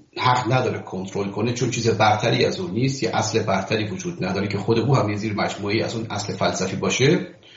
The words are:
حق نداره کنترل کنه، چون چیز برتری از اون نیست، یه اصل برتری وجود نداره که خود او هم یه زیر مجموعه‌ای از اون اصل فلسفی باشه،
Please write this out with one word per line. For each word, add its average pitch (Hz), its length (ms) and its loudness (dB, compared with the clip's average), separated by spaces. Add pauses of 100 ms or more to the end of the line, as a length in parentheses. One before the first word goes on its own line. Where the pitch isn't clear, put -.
(180)
حق 123 340 2
نداره 113 260 2
کنترل 98 520 -6
کنه، 110 220 0
چون 120 180 0
چیز 113 180 0
برتری 113 560 4
از - 160 0
اون 87 100 -6
نیست، 127 320 0
یه 110 120 0
اصل 104 280 0
برتری 101 480 0
وجود 87 340 -6
نداره 98 240 -2
که - 100 -2
خود 117 200 2
او 127 180 4
هم 104 140 2
یه 104 60 -2
زیر 107 160 -2
مجموعه‌ای 101 500 0
از 101 120 -4
اون 110 160 -4
اصل - 220 -4
فلسفی 92 440 -2
باشه، 135 580 2 (220)